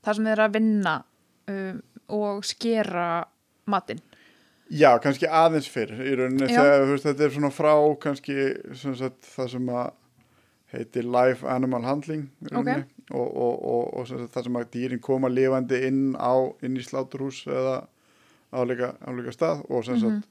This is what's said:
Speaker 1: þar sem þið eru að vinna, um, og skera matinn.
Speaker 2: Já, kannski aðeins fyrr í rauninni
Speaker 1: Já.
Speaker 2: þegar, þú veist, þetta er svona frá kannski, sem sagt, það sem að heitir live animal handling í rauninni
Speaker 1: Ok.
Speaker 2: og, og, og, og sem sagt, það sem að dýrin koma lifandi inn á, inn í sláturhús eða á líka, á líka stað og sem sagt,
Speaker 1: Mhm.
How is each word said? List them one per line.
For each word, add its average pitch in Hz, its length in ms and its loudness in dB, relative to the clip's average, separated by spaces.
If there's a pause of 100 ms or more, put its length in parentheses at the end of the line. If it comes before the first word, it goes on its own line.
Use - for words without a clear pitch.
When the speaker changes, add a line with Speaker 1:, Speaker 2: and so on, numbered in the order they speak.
Speaker 1:
þar 214 100 0
sem 214 100 -2
þið 220 80 0
eru 214 100 2
að 214 100 2
vinna, 208 440 2 (520)
um, 190 300 -6 (300)
og 208 360 -4
skera 175 800 -2 (420)
matinn. 196 340 -4 (720)
Speaker 2:
Já, 139 300 8
kannski 139 260 0
aðeins 160 400 4
fyrr 110 300 -4
í 131 180 -2
rauninni 131 300 0
Speaker 1:
Já. 143 160 4
Speaker 2:
þegar, 143 240 8
þú 135 80 2
veist, 139 140 -2
þetta 147 180 2
er 143 60 2
svona 143 200 0
frá 151 220 2 (260)
kannski, 143 360 -6 (420)
sem 131 180 -6
sagt, 127 300 -8
það 127 260 -8
sem 127 160 -6
að 123 240 -4 (840)
heitir 120 360 -6
live 123 400 2
animal 127 340 0
handling 147 440 -4 (180)
í - 80 -14
rauninni 139 320 -2
Speaker 1:
Ok. - 320 -18
Speaker 2:
og, 123 160 -2
og, 123 220 0 (100)
og, 120 300 -2
og 120 140 -8
sem 131 120 -10
sagt, 120 140 -12
það 123 100 -6
sem 123 160 -4
að 117 100 -8
dýrin 123 300 -6
koma 131 280 0
lifandi 131 580 2
inn 135 160 2 (180)
á, 123 160 2 (260)
inn 131 140 -4
í 120 80 -6
sláturhús 135 600 -8
eða 131 320 -2 (760)
á 127 140 -6
líka, 123 260 -4
á - 160 -16
líka 123 240 -8
stað 160 380 -2
og 120 140 -2
sem 247 120 -4
sagt, 220 160 2
Speaker 1:
Mhm. 208 180 -4